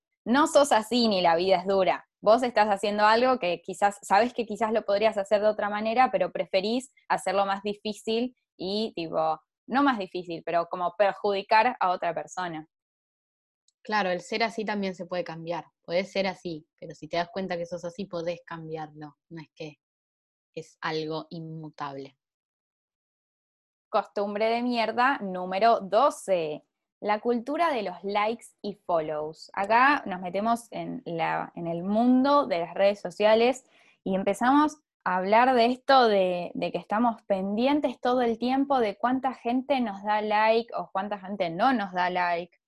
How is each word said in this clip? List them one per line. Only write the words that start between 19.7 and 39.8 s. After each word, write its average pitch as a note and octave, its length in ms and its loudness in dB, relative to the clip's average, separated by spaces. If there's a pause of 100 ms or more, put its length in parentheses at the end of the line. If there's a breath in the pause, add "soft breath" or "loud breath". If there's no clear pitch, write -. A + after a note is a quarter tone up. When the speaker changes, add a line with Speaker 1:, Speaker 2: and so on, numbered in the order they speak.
Speaker 2:
es - 280 -16
algo D#3 480 -4
inmutable. D3+ 880 -12 (1700)
Speaker 1:
Costumbre G#3 580 -2
de A#3 160 0
mierda A#3+ 560 0
número F#3+ 600 0
doce. F#3+ 840 0 (360)
La G#3 200 -2
cultura C4+ 500 -2
de A#3+ 120 -2
los F3 220 -8
likes G#3 420 -2 (160)
y G3+ 120 -8
follows. D#3 800 -4
Acá A#3 520 4
nos F#3 140 -8
metemos G3+ 500 -2
en E3+ 340 -10
la, D#3+ 500 -4
en E3+ 120 -8
el E3+ 160 -6
mundo B3+ 640 4
de F3+ 140 -2
las E3+ 140 -6
redes G3+ 260 2
sociales A3 640 2 (380 soft breath)
y F#3+ 120 -2
empezamos B3+ 640 2 (260)
a F#3 140 0
hablar A3 360 4
de A#3 120 6
esto B3+ 420 4
de, F#3 460 2
de E3+ 180 -4
que F3+ 60 -4
estamos A3+ 440 -2
pendientes A#3 800 0
todo B3 220 2
el A#3 160 0
tiempo C4+ 420 2
de G3+ 160 0
cuánta B3+ 380 -2
gente B3+ 460 -2